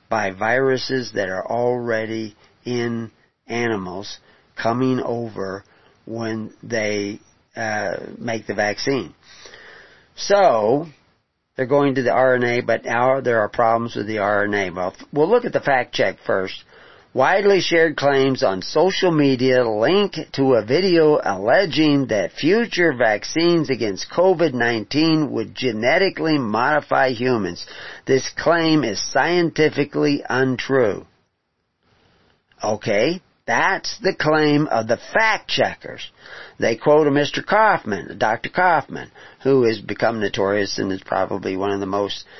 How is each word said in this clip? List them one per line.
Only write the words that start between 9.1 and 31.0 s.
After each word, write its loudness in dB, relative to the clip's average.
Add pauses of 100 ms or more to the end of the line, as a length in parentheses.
So, 4 (680)
they're -4
going 2
to 0
the 0
R 4
N 0
A, 0
but -2
now 2
there 2
are 0
problems 0
with -4
the -4
R 0
N -2
A. -2
Well, -6 (180)
we'll 2
look 2
at -6
the 0
fact 0
check 0
first. -2 (500)
Widely 4
shared 2
claims 2
on 0
social 2
media 2
link 0 (160)
to 2
a 4
video 4
alleging 2
that -2
future 0
vaccines 2
against -4
covid 2
nineteen 0
would -6
genetically 0
modify 0
humans. -2 (400)
This 0
claim 2
is -2 (140)
scientifically 0
untrue. 0 (1600)